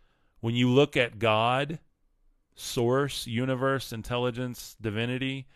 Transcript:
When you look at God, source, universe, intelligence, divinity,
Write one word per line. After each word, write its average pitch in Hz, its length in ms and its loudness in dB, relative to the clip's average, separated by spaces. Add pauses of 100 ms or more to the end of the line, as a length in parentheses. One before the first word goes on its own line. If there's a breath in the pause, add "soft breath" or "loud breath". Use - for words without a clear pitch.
(400)
When 117 140 -2
you 123 140 4
look 143 300 4
at 117 200 0
God, 120 600 2 (760)
source, 131 720 0
universe, 127 640 -2
intelligence, 123 880 -6
divinity, 123 760 -4